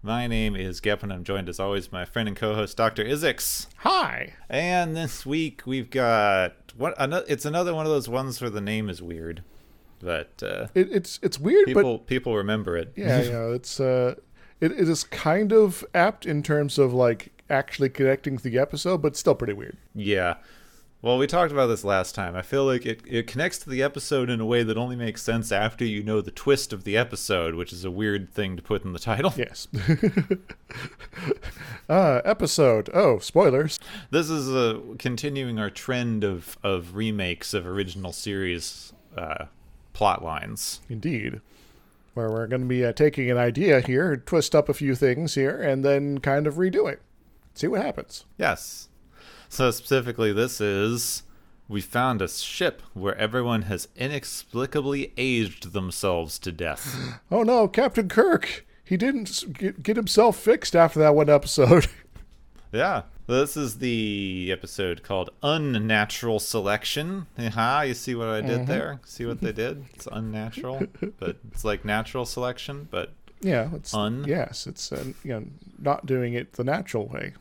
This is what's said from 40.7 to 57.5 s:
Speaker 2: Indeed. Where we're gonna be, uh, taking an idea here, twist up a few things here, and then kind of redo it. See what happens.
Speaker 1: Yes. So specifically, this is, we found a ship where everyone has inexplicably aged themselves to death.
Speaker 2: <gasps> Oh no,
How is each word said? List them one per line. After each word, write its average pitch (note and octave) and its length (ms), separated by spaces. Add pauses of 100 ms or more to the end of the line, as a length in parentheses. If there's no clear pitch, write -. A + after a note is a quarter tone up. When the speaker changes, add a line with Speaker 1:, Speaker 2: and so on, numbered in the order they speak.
Speaker 2:
Indeed. A2+ 540 (720)
Where A2+ 160
we're A2+ 180
gonna B2+ 180
be, B2 200
uh, A#2 80
taking C#3+ 380
an A#2+ 60
idea B2 440
here, C#3 360
twist - 380
up D3 140
a C#3+ 60
few C#3 200
things C#3 380
here, C#3 260
and C3+ 240
then C#3+ 360
kind C#3+ 260
of D3 100
redo F#3+ 340
it. - 120 (540)
See D3+ 120
what F3+ 140
happens. - 420 (140)
Speaker 1:
Yes. - 500 (600)
So B2+ 220
specifically, A#2 600
this A2+ 300
is, G#2+ 600 (440)
we G2+ 140
found A#2+ 400
a E2+ 80
ship - 520 (120)
where F#2+ 240
everyone A2+ 460
has F#2+ 340
inexplicably C#3 1200
aged A#2 560
themselves F2+ 680
to F2 140
death. B2 720
Speaker 2:
<gasps> - 40
Oh A3 140
no, A3+ 240